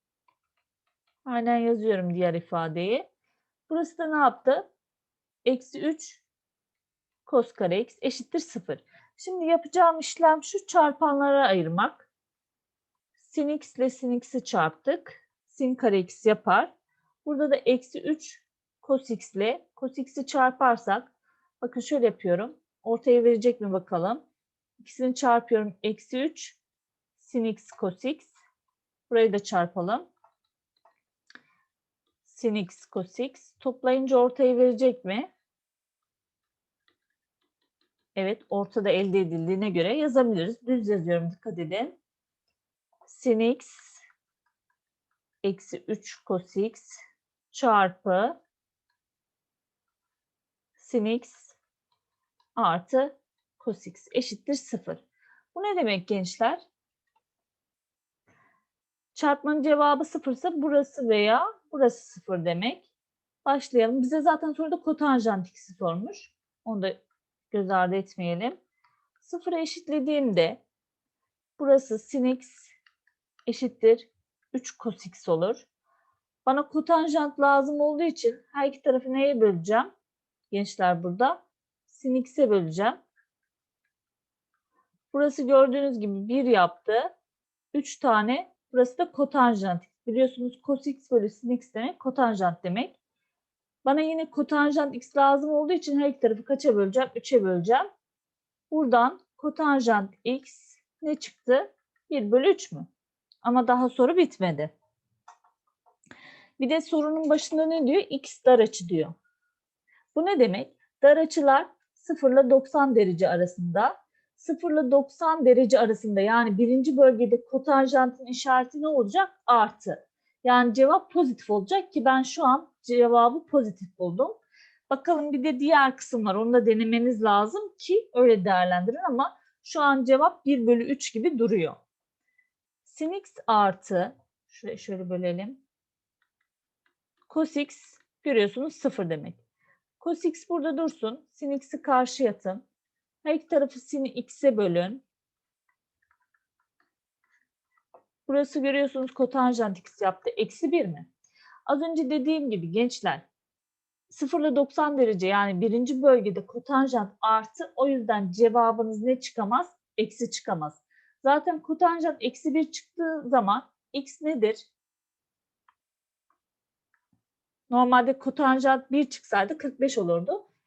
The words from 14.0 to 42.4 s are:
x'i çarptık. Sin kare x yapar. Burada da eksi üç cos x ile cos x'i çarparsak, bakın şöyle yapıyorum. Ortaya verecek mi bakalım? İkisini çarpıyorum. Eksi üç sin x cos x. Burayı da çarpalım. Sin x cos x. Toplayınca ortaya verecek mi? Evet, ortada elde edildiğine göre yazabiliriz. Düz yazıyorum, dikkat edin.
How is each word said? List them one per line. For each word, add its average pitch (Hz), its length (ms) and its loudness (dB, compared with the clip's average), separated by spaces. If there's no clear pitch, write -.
x'i 247 320 -6
çarptık. - 800 -4
Sin 254 280 -4
kare 220 240 0
x - 280 -8
yapar. 214 480 2
Burada 294 240 -2
da 277 60 4
eksi - 440 -2
üç - 420 -8
cos 269 280 -4
x - 240 -10
ile 220 420 -4
cos 262 220 -10
x'i 269 280 -10
çarparsak, 254 840 0
bakın 247 180 -8
şöyle 240 260 0
yapıyorum. 202 500 -4
Ortaya 233 420 2
verecek 233 360 2
mi 202 120 -6
bakalım? 185 540 -4
İkisini 254 360 -6
çarpıyorum. 233 680 0
Eksi 220 400 -6
üç - 360 -10
sin - 260 -6
x 214 240 -6
cos 185 240 -6
x. 294 220 -8
Burayı 226 220 4
da 202 60 -2
çarpalım. 190 720 -4
Sin - 300 -4
x - 380 -8
cos 185 280 -10
x. 254 400 -12
Toplayınca 262 560 -2
ortaya 247 400 2
verecek 247 480 2
mi? 214 280 -6
Evet, 196 340 -4
ortada 202 400 -2
elde 190 300 0
edildiğine 180 500 -4
göre 175 260 -2
yazabiliriz. 240 720 -2
Düz 240 220 -2
yazıyorum, 170 420 -2
dikkat 180 280 -12
edin. 190 420 -8